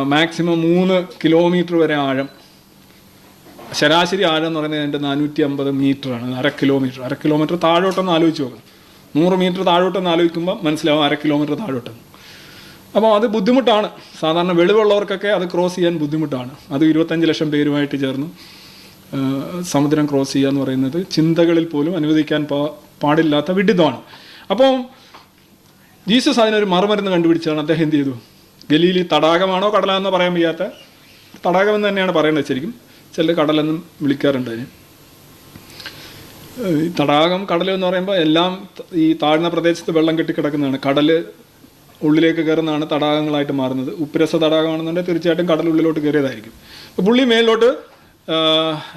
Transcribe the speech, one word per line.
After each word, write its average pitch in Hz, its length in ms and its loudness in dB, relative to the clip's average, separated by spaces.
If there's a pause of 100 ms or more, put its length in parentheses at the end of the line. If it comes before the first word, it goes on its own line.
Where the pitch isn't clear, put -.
മാക്സിമം 165 580 0
മൂന്ന് 180 460 2 (160)
കിലോമീറ്റർ 175 520 2
വരെ 156 200 2
ആഴം, 135 340 -2 (1400)
ശരാശരി 175 500 2
ആഴം 160 240 0
എന്ന് 165 120 -4
പറയുന്നത് 151 200 -4
അതിൻ്റെ 143 180 -4
നാനൂറ്റി 143 440 -2
അമ്പത് 139 300 -2
മീറ്ററാണ്. 131 640 -2
അര 127 120 -2
കിലോമീറ്റർ, 135 540 0
അര 127 120 -6
കിലോമീറ്റർ 151 420 0
താഴോട്ടൊന്ന് 180 560 0
ആലോചിച്ച് 160 320 0
നോക്കണം. 123 200 -12 (520)
നൂറ് 175 200 2
മീറ്റർ 185 280 0
താഴോട്ടൊന്ന് 185 460 2
ആലോചിക്കുമ്പോൾ 170 560 0
മനസ്സിലാവും 151 380 0
അര 143 100 2
കിലോമീറ്റർ 147 420 -2
താഴോട്ടൊന്ന്. 123 480 -8 (920)
അപ്പോൾ 214 200 2
അത് 214 120 0
ബുദ്ധിമുട്ടാണ്. 220 640 2 (300)
സാധാരണ 170 320 0
വെളിവുള്ളവർക്കൊക്കെ 202 760 2
അത് 185 260 0
ക്രോസ് 180 220 -2
ചെയ്യാൻ 170 220 0
ബുദ്ധിമുട്ടാണ്. 147 540 -4 (200)
അത് 151 140 2
ഇരുപത്തഞ്ച് 160 420 2
ലക്ഷം 156 240 -2
പേരുമായിട്ട് 147 480 0
ചേർന്ന്, 135 280 -4 (880)
ആ, 139 40 -4 (420)
സമുദ്രം 147 440 0
ക്രോസ് 139 280 -2
ചെയ്യുക 135 160 2
എന്ന് 139 120 0
പറയുന്നത് 131 500 -2
ചിന്തകളിൽ 165 540 2
പോലും 160 300 -2
അനുവദിക്കാൻ 151 500 0
പാ-, 147 280 -4 (300)
പാടില്ലാത്ത 151 480 2
വിഡിതമാണ്. 185 500 2 (500)
അപ്പം 262 340 2 (1200)
ജീസസ് 247 320 2
അതിനൊരു 214 260 4
മറുമരുന്ന് 196 460 0
കണ്ടുപിടിച്ചാണ്. 165 480 2
അദ്ദേഹം 156 240 0
എന്ത് 151 120 0
ചെയ്തു? 139 180 0 (580)
ഗലീലി 175 420 2
തടാകമാണോ 185 560 2
കടലാണെന്നോ 196 420 0
പറയാൻ 180 220 2
വയ്യാത്ത, 170 300 0 (840)
തടാകമെന്ന് 202 440 2
തന്നെയാണ് 190 220 0
പറയേണ്ടത് 156 340 2
ശരിക്കും, 143 280 -4 (420)
ചിലർ 165 180 0
കടലെന്നും 156 520 0 (160)
വിളിക്കാറുണ്ട് 135 480 0
അതിന്. 113 160 -8 (2000)
ഏഹ്, 185 160 -2
ഈ 165 220 -2
തടാകം, 160 540 2
കടൽ 175 180 0
എന്ന് 190 160 -2
പറയുമ്പോൾ 185 280 -2
എല്ലാം 180 540 0 (100)
ത-, 165 40 -12 (100)
ഈ 160 200 2
താഴ്ന്ന 156 360 0
പ്രദേശത്ത് 170 420 -2
വെള്ളം 160 280 2
കെട്ടിക്കിടക്കുന്നതാണ്. 147 600 -2 (100)
കടൽ 151 360 2 (760)
ഉള്ളിലേക്ക് 160 400 2
കയറുന്നതാണ് 156 500 0
തടാകങ്ങളായിട്ട് 147 600 0
മാറുന്നത്. 131 400 -4 (120)
ഉപ്പുരസ 156 320 0
തടാകമാണെന്നുണ്ടെങ്കിൽ 160 760 0
തീർച്ചയായിട്ടും 170 360 0
കടൽ 160 220 0
ഉള്ളിലോട്ട് 156 300 0
കയറിയതായിരിക്കും. 135 540 -2 (360)
അപ്പോൾ - 120 -6
പുള്ളി 240 220 4
മേലിലോട്ട്, 226 460 4 (600)
ആ, 160 60 0 (600)